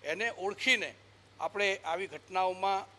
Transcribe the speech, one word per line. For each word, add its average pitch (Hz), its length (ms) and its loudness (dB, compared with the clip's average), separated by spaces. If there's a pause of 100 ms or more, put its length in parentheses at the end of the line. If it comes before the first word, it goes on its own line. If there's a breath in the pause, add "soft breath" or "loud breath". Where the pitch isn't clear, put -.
એને 185 280 -2
ઓળખીને 196 640 0 (460)
આપણે 196 360 2
આવી 180 300 -2
ઘટનાઓમાં 185 800 0 (120)